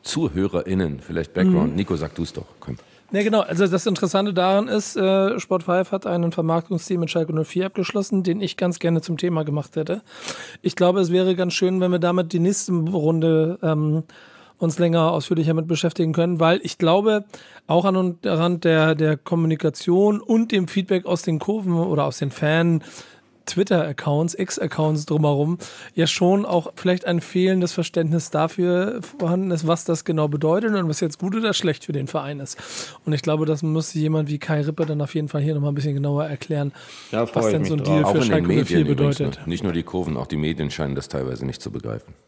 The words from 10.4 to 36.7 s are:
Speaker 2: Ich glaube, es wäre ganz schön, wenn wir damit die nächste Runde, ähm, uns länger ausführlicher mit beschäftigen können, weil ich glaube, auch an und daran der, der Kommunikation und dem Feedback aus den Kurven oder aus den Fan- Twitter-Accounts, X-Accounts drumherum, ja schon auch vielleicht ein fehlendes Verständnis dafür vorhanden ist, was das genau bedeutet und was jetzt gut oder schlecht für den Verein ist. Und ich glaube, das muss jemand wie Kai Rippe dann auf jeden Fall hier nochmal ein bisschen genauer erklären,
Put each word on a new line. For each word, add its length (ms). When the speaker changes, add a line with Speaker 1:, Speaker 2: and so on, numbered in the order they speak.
Speaker 2:
Ich 120
glaube, 260
es 100
wäre 240
ganz 180
schön, 280
wenn 100
wir 80
damit 340
die 60
nächste 320
Runde, 920
ähm, 420
uns 220
länger 320
ausführlicher 420
mit 140
beschäftigen 460
können, 260
weil 240
ich 140
glaube, 480
auch 160
an 120
und 300
daran 360
der, 340
der 220
Kommunikation 1040
und 300
dem 160
Feedback 380
aus 180
den 160
Kurven 340
oder 320
aus 140
den 120
Fan- 520
Twitter-Accounts, 840
X-Accounts 720
drumherum, 540
ja 140
schon 380
auch 300
vielleicht 300
ein 160
fehlendes 520
Verständnis 580
dafür 680
vorhanden 320
ist, 160
was 180
das 180
genau 240
bedeutet 460
und 160
was 100
jetzt 200
gut 160
oder 180
schlecht 320
für 60
den 160
Verein 320
ist. 180
Und 80
ich 80
glaube, 240
das 160
muss 320
jemand 360
wie 100
Kai 220
Rippe 260
dann 120
auf 140
jeden 140
Fall 140
hier 120
nochmal 180
ein 40
bisschen 180
genauer 320
erklären, 460